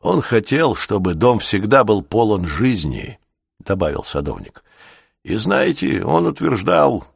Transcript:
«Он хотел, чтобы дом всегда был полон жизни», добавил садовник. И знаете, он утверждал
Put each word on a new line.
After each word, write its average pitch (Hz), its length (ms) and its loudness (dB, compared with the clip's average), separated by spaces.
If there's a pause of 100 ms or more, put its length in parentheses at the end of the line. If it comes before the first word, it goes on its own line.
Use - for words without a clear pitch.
«Он 95 140 2
хотел, 123 560 0
чтобы 92 380 -2
дом 117 260 2
всегда 107 420 2
был 104 180 2
полон 104 460 0
жизни», 78 720 -2 (400)
добавил 87 460 -2
садовник. - 580 -8 (640)
И 107 100 -4
знаете, 165 680 0
он 165 220 2
утверждал 107 880 2